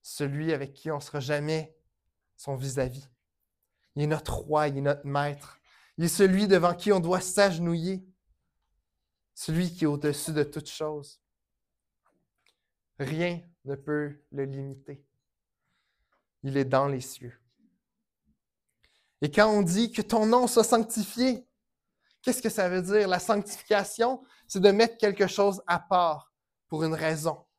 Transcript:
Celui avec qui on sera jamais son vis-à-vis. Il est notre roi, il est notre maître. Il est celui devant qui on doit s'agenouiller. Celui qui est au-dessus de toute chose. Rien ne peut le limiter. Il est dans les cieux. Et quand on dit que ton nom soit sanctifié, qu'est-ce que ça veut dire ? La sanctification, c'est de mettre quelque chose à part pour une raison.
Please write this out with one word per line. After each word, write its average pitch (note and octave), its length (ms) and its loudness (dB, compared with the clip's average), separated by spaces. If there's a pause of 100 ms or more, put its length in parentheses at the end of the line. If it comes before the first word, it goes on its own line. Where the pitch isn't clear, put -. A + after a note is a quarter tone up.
Celui D3 500 -4
avec C3+ 220 -6
qui - 160 -10
on D3 100 -4
sera C#3+ 200 -8
jamais D3+ 540 -4 (600)
son - 180 -8
vis-à-vis. C3 540 -6 (840)
Il D3 80 -2
est D3 40 0
notre D3+ 280 -2
roi, D3+ 340 0
il C#3 80 -4
est C#3 60 -4
notre C#3+ 240 0
maître. C#3+ 520 -4 (380)
Il E3 80 -2
est E3+ 40 0
celui G3 380 4
devant F3 280 6
qui G3+ 180 0
on F#3+ 80 6
doit F3+ 220 0
s'agenouiller. F3+ 840 0 (1300)
Celui E3+ 400 -2
qui E3+ 120 -2
est D3+ 40 2
au-dessus D3 460 -2
de D3+ 80 2
toute D3 260 -6
chose. D3+ 500 -10 (1800)
Rien E3 420 -4 (240)
ne C#3 100 -8
peut D3 480 -6 (100)
le C#3 120 -6
limiter. C3+ 580 -12 (1400)
Il C3+ 160 -4
est C#3 80 2
dans C3+ 220 2
les C3+ 120 -4
cieux. - 400 -16 (1800)
Et D3 80 -2
quand G#3 180 4
on G#3+ 140 4
dit G3 280 2
que - 120 -4
ton G#3+ 240 2
nom A#3+ 200 4
soit A#3 160 4
sanctifié, A3+ 840 0 (720)
qu'est-ce - 220 -2
que F#3 80 -2
ça F#3 180 0
veut F3+ 140 -2
dire ? G3 260 2
La F3+ 100 2
sanctification, G#3+ 1040 -2 (240)
c'est - 140 -6
de G3+ 100 8
mettre A3+ 280 2
quelque G3+ 280 2
chose G3 400 0
à F3 120 2
part E3+ 560 0 (340)
pour D#3 160 -4
une D#3+ 80 0
raison. D#3 540 -4 (120)